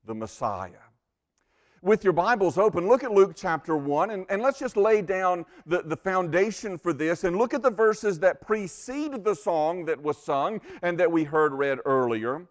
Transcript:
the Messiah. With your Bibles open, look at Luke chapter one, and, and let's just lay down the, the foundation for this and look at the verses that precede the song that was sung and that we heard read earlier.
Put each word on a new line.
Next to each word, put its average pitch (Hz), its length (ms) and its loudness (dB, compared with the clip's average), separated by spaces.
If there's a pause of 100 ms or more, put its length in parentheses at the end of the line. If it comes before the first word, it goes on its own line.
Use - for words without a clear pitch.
the 110 120 -8
Messiah. 104 720 -8 (920)
With 202 220 2
your 185 100 4
Bibles 180 460 2
open, 190 300 2
look 254 160 4
at 233 80 -4
Luke 190 240 6
chapter 160 400 -2
one, 147 340 0
and, 190 200 -8
and 196 120 -2
let's 269 160 0
just 254 180 -6
lay 214 240 6
down 180 460 -2 (180)
the, 165 180 0
the 156 140 -6
foundation 185 800 -2
for 170 160 -4
this 156 300 -2
and 175 140 0
look 233 180 0
at 247 80 -2
the 262 80 2
verses 214 480 0
that 175 220 0
precede 247 840 -6
the 202 140 0
song 170 480 -2
that 147 180 -4
was 147 180 -4
sung 160 400 -2 (220)
and 175 160 -2
that 165 140 4
we 165 100 2
heard 151 300 2
read 139 320 0
earlier. 131 680 0